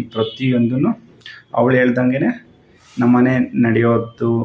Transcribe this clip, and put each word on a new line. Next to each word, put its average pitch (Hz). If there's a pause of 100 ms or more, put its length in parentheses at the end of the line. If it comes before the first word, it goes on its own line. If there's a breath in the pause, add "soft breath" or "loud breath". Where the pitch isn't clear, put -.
(160)
ಪ್ರತಿಯೊಂದನ್ನು 127 (640 loud breath)
ಅವಳು 123
ಹೇಳ್ದಂಗೆ 127 (800 soft breath)
ನಮ್ಮನೆ 123 (320)
ನಡೆಯೋದು 117 (160)